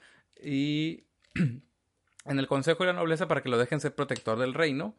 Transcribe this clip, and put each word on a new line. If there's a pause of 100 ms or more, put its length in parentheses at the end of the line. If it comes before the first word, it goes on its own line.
(420)
y (140)
<clears throat>
en
el
Consejo
de
la
Nobleza
para
que
lo
dejen
ser
protector
del
reino.